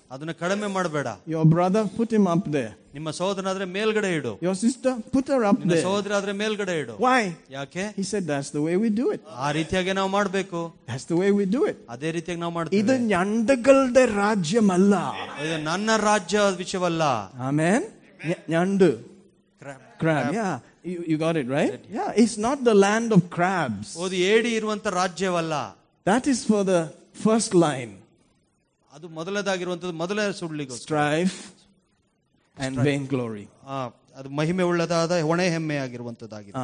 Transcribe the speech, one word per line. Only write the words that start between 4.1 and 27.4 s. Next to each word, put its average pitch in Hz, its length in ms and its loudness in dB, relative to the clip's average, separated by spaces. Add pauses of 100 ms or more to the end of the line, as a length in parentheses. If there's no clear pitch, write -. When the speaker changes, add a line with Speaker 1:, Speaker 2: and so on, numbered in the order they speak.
Speaker 1:
ಇಡು. 123 140 -4 (140)
Speaker 2:
Your 185 180 0
sister, 254 280 0 (220)
put 262 200 0
her 262 60 2 (100)
up 202 100 4
Speaker 1:
ನಿನ್ನ 175 120 0
Speaker 2:
there. 175 140 2
Speaker 1:
ಸಹೋದರಾದ್ರೆ 202 560 -2
ಮೇಲ್ಗಡೆ 202 400 -2
ಇಡು. 120 140 -10 (100)
Speaker 2:
Why? 254 160 4 (360)
Speaker 1:
ಯಾಕೆ? 143 280 -8 (140)
Speaker 2:
He 190 100 -4
said, 208 220 -4
"That's 139 260 -4
the 147 80 0
way 165 180 0
we 233 60 2 (120)
do 285 40 0 (100)
it." - 60 -12 (240)
Speaker 1:
ಆ - 20 0 (120)
ರೀತಿಯಾಗೆ 185 400 -2
ನಾವು 190 180 0
ಮಾಡ್ಬೇಕು. 190 420 -2 (300)
Speaker 2:
That's 127 240 -8
the 165 80 2
way 202 180 4
we 202 60 2 (120)
do 302 40 0 (100)
it. - 60 -10 (180)
Speaker 1:
ಅದೇ 147 220 -4
ರೀತಿಯಾಗಿ 170 280 -6
ನಾವು 170 140 -4
ಮಾಡ್ತೇವೆ. 170 240 2
Speaker 2:
ಇದು 262 140 4 (160)
ഞണ്ടുകളുടെ 247 920 4 (180)
ರಾಜ್ಯಮಲ್ಲ. 202 680 4 (520)
Speaker 1:
ಇದು 160 120 -2 (120)
ನನ್ನ 202 200 0 (200)
ರಾಜ್ಯ 208 300 2 (240)
ವಿಷಯವಲ್ಲ. 170 400 -2 (460)
Speaker 2:
Amen. 170 320 2 (480)
nya-, 180 140 -4 (120)
ഞണ്ട്. 185 340 4 (720)
Speaker 1:
Crab. 139 200 -16 (220)
Speaker 2:
Crab. 156 200 2
Speaker 1:
Crab. 143 180 -2
Speaker 2:
Yeah. 185 120 -4 (380)
You, 175 80 -8 (100)
you 156 160 0
got 165 160 0
it, 117 60 -6 (100)
right? 190 160 0
Speaker 1:
Got 123 80 -14
it. 180 180 -12
Speaker 2:
Yeah. 392 240 0
It's 220 140 2 (100)
not 285 100 0 (120)
the 220 60 6 (100)
land 220 320 0
of 170 40 8 (160)
crabs. 160 500 0 (180)
Speaker 1:
ಅದು 190 100 -4 (160)
ಏಡಿ 233 280 4
ಇರುವಂತ 214 280 -4 (140)
ರಾಜ್ಯವಲ್ಲ. 175 540 -2 (560)
Speaker 2:
That 247 120 2 (100)
is 233 60 -2 (120)
for 208 100 2 (120)
the 170 80 4 (440)
first 220 280 2 (120)